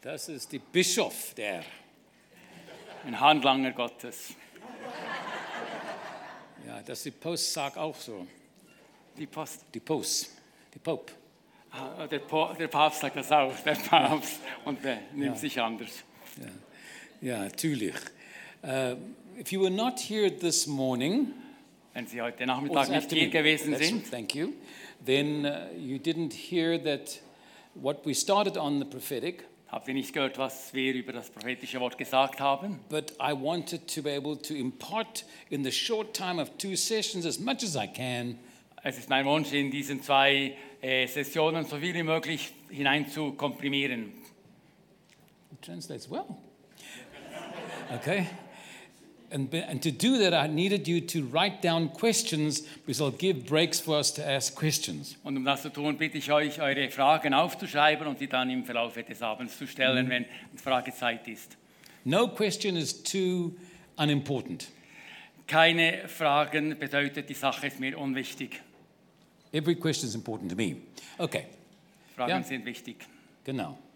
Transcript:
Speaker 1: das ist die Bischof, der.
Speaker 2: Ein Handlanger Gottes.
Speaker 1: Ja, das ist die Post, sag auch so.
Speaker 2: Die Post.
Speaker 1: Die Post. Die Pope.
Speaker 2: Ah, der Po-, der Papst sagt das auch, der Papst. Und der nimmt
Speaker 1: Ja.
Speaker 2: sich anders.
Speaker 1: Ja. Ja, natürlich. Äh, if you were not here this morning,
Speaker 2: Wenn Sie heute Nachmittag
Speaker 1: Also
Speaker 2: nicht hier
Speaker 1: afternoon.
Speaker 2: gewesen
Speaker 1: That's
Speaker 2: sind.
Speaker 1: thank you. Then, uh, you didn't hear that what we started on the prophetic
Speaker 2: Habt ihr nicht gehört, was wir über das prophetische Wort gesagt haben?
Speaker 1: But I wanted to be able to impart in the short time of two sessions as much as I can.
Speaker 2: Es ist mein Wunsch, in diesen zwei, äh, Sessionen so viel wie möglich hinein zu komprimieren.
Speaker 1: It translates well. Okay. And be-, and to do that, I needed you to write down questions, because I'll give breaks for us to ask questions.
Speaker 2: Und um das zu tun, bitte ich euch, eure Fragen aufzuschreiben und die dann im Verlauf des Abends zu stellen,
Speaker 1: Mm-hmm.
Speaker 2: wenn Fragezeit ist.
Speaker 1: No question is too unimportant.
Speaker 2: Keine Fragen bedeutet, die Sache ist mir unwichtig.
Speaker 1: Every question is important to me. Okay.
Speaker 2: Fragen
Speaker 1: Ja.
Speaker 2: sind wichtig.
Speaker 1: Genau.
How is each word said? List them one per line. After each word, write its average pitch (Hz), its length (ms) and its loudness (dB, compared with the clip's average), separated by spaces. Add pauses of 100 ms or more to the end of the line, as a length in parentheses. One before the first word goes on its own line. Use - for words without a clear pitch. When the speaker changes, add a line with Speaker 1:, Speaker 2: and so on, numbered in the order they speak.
Speaker 1:
das 143 280 -8
ist 147 240 -10
die 139 60 -6
Bischof, - 760 2
der. 101 280 -2 (1400)
Speaker 2:
Ein 117 140 -6
Handlanger 135 540 6
Gottes. - 640 -8 (2250)
Speaker 1:
Ja, 117 160 -12
das 120 160 -10
ist - 80 -10
die 147 60 -8
Post, - 400 -4
sag 139 240 -4
auch 156 200 -4
so. 98 300 -10 (920)
Speaker 2:
Die 156 100 -8
Post. - 460 -10
Speaker 1:
Die 113 80 -8
Post. - 500 -2 (440)
Die - 40 -18
Pope. - 340 -4 (580)
Speaker 2:
Ah, 131 360 -10
der 147 140 -2
Po-, 156 380 0
der 165 100 0
Papst 151 320 4
sagt 139 160 -2
das 139 140 -2
auch, 135 300 8
der 151 140 2
Papst. 147 680 4 (240)
Und 143 200 -4
der 127 140 0 (140)
nimmt 139 220 0
Speaker 1:
Ja. - 60 -8
Speaker 2:
sich 135 200 -2
anders. 113 300 -2 (500)
Speaker 1:
Ja. - 80 -12 (720)
Ja, 123 240 -2
natürlich. 107 500 -2 (680)
Äh, 131 340 0 (420)
if - 140 -6
you 190 80 2
were 190 100 6
not 233 300 0
here 208 300 2
this 165 360 0
morning, 139 680 2 (680)
Speaker 2:
Wenn 117 80 -8
Sie 120 160 -6
heute 117 240 -4
Nachmittag 139 320 0
Speaker 1:
Also 131 140 4
Speaker 2:
nicht 143 180 0
hier 160 140 6
Speaker 1:
afternoon. 160 80 0
Speaker 2:
gewesen 151 400 4
Speaker 1:
That's 151 160 2
Speaker 2:
sind. 214 200 -2
Speaker 1:
thank 117 240 -8
you. 170 200 -2 (520)
Then, 147 400 2
uh, 143 220 -2 (100)
you 139 220 -6
didn't 160 340 -2
hear 165 520 0
that 143 360 -2 (540)
what 143 320 -2
we 143 80 0
started 196 420 4
on 147 220 0
the 139 60 0
prophetic 135 580 -6 (240)
Speaker 2:
Habt - 220 -8
ihr 135 60 -4
nicht 135 180 -2
gehört, 135 260 0
was - 360 -4
wir 131 200 2
über 127 180 -6
das 117 160 -10
prophetische 123 520 -6
Wort 123 180 -2
gesagt 135 400 2
haben? 139 400 2 (100)
Speaker 1:
But 151 320 -4
I 139 120 0
wanted 156 640 -4
to 160 60 -6
be 143 140 -2
able 147 260 -4
to - 120 -6
impart 151 720 -4 (260)
in 139 140 -2
the 131 80 -2
short 214 420 -2
time 180 260 -2
of - 160 -6
two 196 200 -4
sessions 196 500 0
as 139 140 -2
much 247 240 0
as 185 100 -2
I 107 140 0
can. 123 500 -4 (460)
Speaker 2:
Es 131 120 -4
ist 120 140 -14
mein 135 160 4
Wunsch, 143 260 4
in 139 200 2
diesen 139 280 -4
zwei, 139 540 6 (260)
äh, 131 280 2
Sessionen 156 580 2
so 151 120 -6
viel 175 160 -2
wie 170 100 0
möglich 156 480 0 (180)
hinein 139 380 2
zu 147 240 -4
komprimieren. 135 800 -2 (1400)
Speaker 1:
It - 100 -20
translates 165 460 -10
well. 370 180 -6 (1700)
Okay. 143 340 0 (1040)
And 135 200 -2
be-, 165 120 -2
and 139 200 -6
to 160 80 2
do 220 300 4
that, 185 120 8
I 156 160 6
needed 165 400 2
you 170 140 4
to 165 280 -2
write 190 300 2
down 165 320 4
questions, 151 680 2 (240)
because 131 160 -2
I'll 139 120 4
give 170 300 2
breaks 156 340 4
for 156 200 2
us 139 160 4
to 147 120 -4
ask 139 280 0
questions. - 680 -2
Speaker 2:
Und 139 140 -4
um 131 80 -2
das 139 160 2
zu 151 80 -6
tun, 147 300 0
bitte 156 180 0
ich 143 160 0
euch, 151 300 4
eure 139 260 2
Fragen 139 460 6
aufzuschreiben 156 720 4
und 143 140 -4
die 139 60 -4
dann 127 220 0
im 127 160 -2
Verlauf 117 300 -2
des 117 260 -10
Abends 117 380 -6
zu 139 80 -8
stellen, 131 400 4
Speaker 1:
Mm-hmm. 127 40 0
Speaker 2:
wenn 123 140 0 (320)
Fragezeit 123 720 0
ist. - 300 -14 (460)
Speaker 1:
No 196 240 6
question 196 460 0
is 160 280 -2
too 180 500 0 (460)
unimportant. 143 680 0 (800)
Speaker 2:
Keine 165 640 6
Fragen 151 720 2
bedeutet, 143 500 0
die 135 60 -6
Sache 139 320 0
ist 135 140 -6
mir 135 180 -4
unwichtig. 135 640 -6 (880)
Speaker 1:
Every 156 240 4
question 156 320 0
is 104 60 -4
important 110 360 -4
to 90 60 -4
me. 92 200 0 (420)
Okay. - 260 -2 (720)
Speaker 2:
Fragen 127 140 0
Speaker 1:
Ja. 180 140 2
Speaker 2:
sind 127 200 -6
wichtig. 117 320 -10 (480)
Speaker 1:
Genau. 127 320 -4 (200)